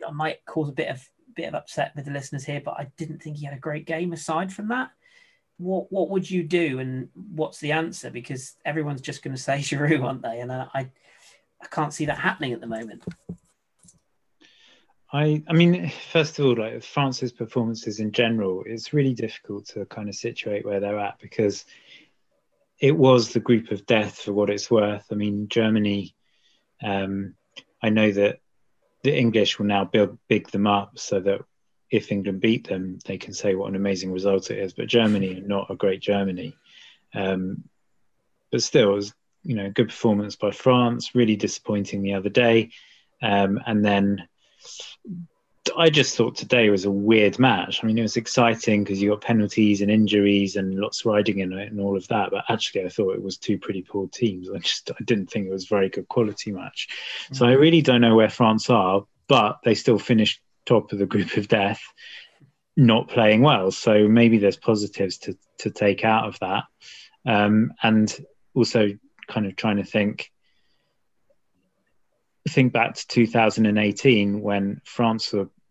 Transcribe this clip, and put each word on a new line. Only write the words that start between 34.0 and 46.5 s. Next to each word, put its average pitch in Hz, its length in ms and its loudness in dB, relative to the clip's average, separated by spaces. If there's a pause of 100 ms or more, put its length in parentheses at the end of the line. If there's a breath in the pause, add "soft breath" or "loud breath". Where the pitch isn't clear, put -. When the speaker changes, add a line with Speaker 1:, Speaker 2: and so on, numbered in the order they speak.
Speaker 2:
result 95 400 -2
it 104 80 -8
is. 98 140 -6
But - 140 -8
Germany 101 520 2
are 98 80 -12
not 98 240 -4
a 92 40 -8
great 95 260 -2
Germany. 98 520 -2 (640 soft breath)
Um, 95 480 -4 (880)
but 123 100 0
still, 120 300 4
it 104 40 2
was, 101 180 -6 (300)
you 139 120 -6
know, 98 160 -6
good 110 160 2
performance 104 480 -2
by 104 160 -2
France, 120 640 2
really 110 220 4
disappointing 101 640 -4
the 98 140 -2
other 98 140 -4
day. 113 420 4 (500 loud breath)
Um, 101 440 2
and 107 200 0
then 101 420 2 (1500 loud breath)
I 165 120 6
just 151 280 2
thought 120 180 0
today 113 340 2